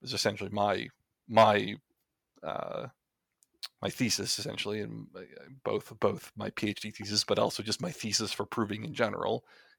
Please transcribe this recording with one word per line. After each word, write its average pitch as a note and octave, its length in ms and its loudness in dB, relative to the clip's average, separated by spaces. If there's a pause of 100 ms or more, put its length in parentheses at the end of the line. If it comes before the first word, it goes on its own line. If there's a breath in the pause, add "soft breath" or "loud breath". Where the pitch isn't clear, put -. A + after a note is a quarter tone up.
is B2+ 140 -8
essentially G2+ 360 0
my, G2+ 380 2 (400)
my, G#2+ 460 8 (680)
uh, - 440 -6 (960)
my G2+ 100 -2
thesis - 480 -2
essentially, G#2+ 420 -4
and A2 340 -8
my, F#2 100 -14 (400)
both, G#2+ 360 -2
both G2 340 0
my G#2 160 -6
P G#2 200 -2
H G2+ 100 -8
D G#2+ 100 -8
thesis, G#2 340 -2
but - 140 2
also A2 240 0
just G#2+ 200 -4
my - 80 -4
thesis G#2+ 420 -2
for - 140 -4
proving G#2+ 380 -2
in G2+ 100 -8
general, G2+ 500 -2 (340 soft breath)